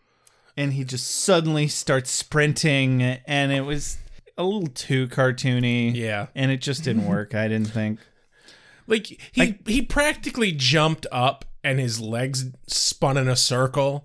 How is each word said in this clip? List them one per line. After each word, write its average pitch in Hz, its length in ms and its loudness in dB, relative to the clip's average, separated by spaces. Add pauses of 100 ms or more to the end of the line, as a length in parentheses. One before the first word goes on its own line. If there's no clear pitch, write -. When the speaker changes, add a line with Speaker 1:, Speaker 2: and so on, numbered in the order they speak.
(560)
Speaker 1:
And 143 180 0
he 135 100 -2
just 127 240 -6
suddenly 160 600 2
starts 131 440 0
sprinting, 143 920 2
and 139 500 0
it 135 100 0
was 143 360 -4 (400)
a 170 60 -4
little 190 240 -2
too 131 400 -2
cartoony. 123 880 0
Speaker 2:
Yeah. 107 400 -4
Speaker 1:
And 135 160 0
it 131 100 -2
just 139 220 -4
didn't 113 240 0
Speaker 2:
<laughs> - 0 -
Speaker 1:
work, 101 260 -2
I 110 140 0
didn't 110 240 -2
think. 107 280 -4 (880)
Speaker 2:
Like, 220 200 0
he, - 120 -18 (160)
Speaker 1:
Like 247 320 2
Speaker 2:
he 233 140 2
practically 285 720 0
jumped 151 600 2
up, 131 340 0 (160)
and 135 160 0
his 117 220 -2
legs 127 460 -4 (220)
spun - 500 0
in 131 100 2
a 127 80 2
circle. 131 680 2